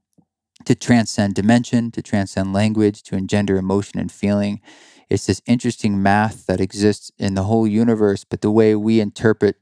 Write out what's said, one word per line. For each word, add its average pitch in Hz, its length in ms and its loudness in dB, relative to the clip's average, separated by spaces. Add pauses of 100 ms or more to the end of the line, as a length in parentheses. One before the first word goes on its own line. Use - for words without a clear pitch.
(640)
to 127 100 2
transcend 107 600 0
dimension, 117 580 0
to 104 100 -8
transcend 98 500 -4
language, 104 520 0
to - 120 -8
engender 98 400 0
emotion 95 440 -2
and 90 100 -6
feeling. 101 500 -2 (500)
It's 107 160 0
this 98 200 -2
interesting 113 560 -2
math 101 440 0
that 92 140 -2
exists 101 580 -2
in 101 160 -4
the 95 100 -2
whole 113 220 0
universe, 107 580 0
but - 160 -8
the 110 100 0
way 107 240 4
we 110 260 2
interpret 107 600 0